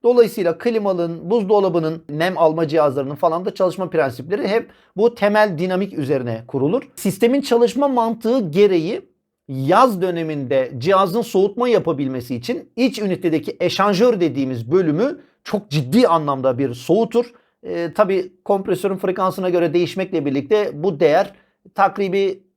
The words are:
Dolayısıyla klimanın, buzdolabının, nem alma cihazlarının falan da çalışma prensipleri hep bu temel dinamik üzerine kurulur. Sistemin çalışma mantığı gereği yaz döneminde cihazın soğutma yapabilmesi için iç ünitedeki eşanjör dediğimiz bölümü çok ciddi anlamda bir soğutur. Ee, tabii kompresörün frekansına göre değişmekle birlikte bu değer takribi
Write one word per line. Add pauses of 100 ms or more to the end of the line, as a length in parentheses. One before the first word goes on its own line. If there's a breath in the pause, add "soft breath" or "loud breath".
Dolayısıyla
klimanın,
buzdolabının,
nem
alma
cihazlarının
falan
da
çalışma
prensipleri
hep (260 soft breath)
bu
temel
dinamik
üzerine
kurulur. (140)
Sistemin
çalışma
mantığı
gereği (400)
yaz
döneminde
cihazın
soğutma
yapabilmesi
için
iç
ünitedeki
eşanjör
dediğimiz
bölümü (240 soft breath)
çok
ciddi
anlamda
bir
soğutur. (300 soft breath)
Ee,
tabii (120)
kompresörün
frekansına
göre
değişmekle
birlikte
bu
değer (400 soft breath)
takribi (140)